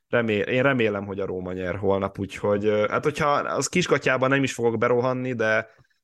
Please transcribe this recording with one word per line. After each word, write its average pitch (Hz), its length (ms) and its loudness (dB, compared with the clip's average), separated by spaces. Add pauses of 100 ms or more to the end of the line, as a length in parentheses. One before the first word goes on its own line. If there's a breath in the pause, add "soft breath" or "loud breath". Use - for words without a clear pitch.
Remél-, 110 400 0
én 127 160 0
remélem, 110 420 2
hogy 98 140 -8
a 95 60 -2
Róma 92 280 -6
nyer 90 220 -4
holnap, 98 440 0
úgyhogy, 104 460 -2
ö, 104 240 2
hát 120 140 -2
hogyha 143 280 0
az 107 360 -2
kisgatyában 135 640 0
nem 139 140 2
is 127 100 -2
fogok 117 240 0
berohanni, 127 560 0
de, 110 360 0 (340 soft breath)